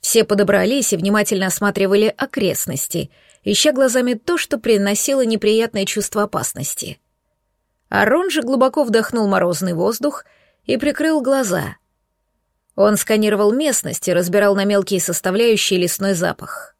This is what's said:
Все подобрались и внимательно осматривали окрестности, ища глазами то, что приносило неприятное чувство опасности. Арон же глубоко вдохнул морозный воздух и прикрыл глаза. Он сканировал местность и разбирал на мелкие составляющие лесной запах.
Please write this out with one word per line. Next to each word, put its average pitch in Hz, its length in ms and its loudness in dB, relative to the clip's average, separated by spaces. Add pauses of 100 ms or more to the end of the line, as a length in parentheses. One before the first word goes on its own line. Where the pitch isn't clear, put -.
Все - 240 2
подобрались 202 680 2
и 196 40 0
внимательно 196 500 0
осматривали 202 720 0
окрестности, 175 920 -4 (340)
ища 208 280 2
глазами 247 420 2
то, 330 240 -2
что - 200 -4
приносило 220 680 2
неприятное 220 600 0
чувство 208 400 -2
опасности. - 760 -8 (880)
Арон 247 420 2
же 285 120 -2
глубоко 262 420 2
вдохнул 220 440 0
морозный 180 460 0
воздух 226 500 -2 (400)
и 262 120 -2
прикрыл 294 440 0
глаза. 254 560 -2 (960)
Он 208 220 2
сканировал 214 560 2
местность 262 560 -2
и 185 40 2
разбирал 190 420 2
на 196 100 0
мелкие 202 360 0
составляющие 196 800 0
лесной 190 360 0
запах. - 640 -6